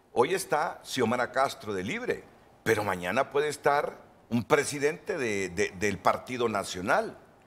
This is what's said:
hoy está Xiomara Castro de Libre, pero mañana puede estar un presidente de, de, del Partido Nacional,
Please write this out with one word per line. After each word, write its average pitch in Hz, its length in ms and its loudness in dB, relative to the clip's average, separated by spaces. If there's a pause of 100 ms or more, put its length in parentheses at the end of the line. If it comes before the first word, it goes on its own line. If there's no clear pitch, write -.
(120)
hoy 151 220 4
está 175 500 -2
Xiomara 123 480 0
Castro 131 400 0
de 92 100 -2
Libre, 185 420 -4 (380)
pero 107 220 2
mañana 95 460 0
puede 147 180 2
estar 143 480 0 (320)
un 117 160 0
presidente 147 720 2
de, 104 320 0
de, 95 220 0
del 95 280 -2
Partido 120 480 0
Nacional, 107 680 -2 (300)